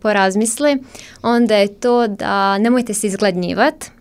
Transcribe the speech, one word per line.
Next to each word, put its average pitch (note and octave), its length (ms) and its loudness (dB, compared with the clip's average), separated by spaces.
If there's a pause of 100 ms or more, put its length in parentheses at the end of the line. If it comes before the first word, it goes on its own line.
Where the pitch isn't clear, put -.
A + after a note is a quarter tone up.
porazmisle, G#3+ 760 0 (440)
onda A#3 340 2
je G3+ 140 4
to A#3+ 380 0
da G3 500 -2
nemojte A#3+ 360 0
se G#3 140 -4
izgladnjivat, G3 800 -2 (160)